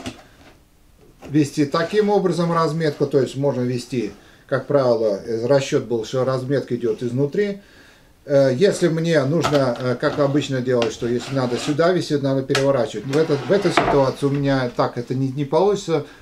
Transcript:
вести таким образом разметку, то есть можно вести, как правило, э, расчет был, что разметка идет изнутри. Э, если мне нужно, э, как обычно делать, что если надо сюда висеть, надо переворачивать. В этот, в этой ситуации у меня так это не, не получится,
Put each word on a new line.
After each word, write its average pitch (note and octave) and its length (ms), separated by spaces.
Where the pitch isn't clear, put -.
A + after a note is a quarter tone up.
вести D3 360
таким G3+ 440
образом F3 420
разметку, D#3+ 540
то C#3+ 140
есть A#2+ 160
можно C3 260
вести, B2 520
как C3 200
правило, A2+ 580
э, A2+ 200
расчет C3+ 400
был, A2+ 200
что B2+ 180
разметка B2+ 520
идет A2+ 280
изнутри. C#3+ 560
Э, C3+ 300
если F3+ 320
мне D#3+ 380
нужно, C#3 520
э, B2+ 180
как C#3+ 240
обычно C#3 420
делать, A#2 320
что - 140
если B2 280
надо B2 220
сюда D3+ 340
висеть, D3+ 320
надо C3+ 200
переворачивать. C3+ 640
В C3+ 120
этот, D3+ 280
в E3 60
этой G3 200
ситуации C#3 560
у - 20
меня C#3 460
так C3 220
это A#2+ 160
не, C3+ 140
не C3+ 160
получится, D#3+ 640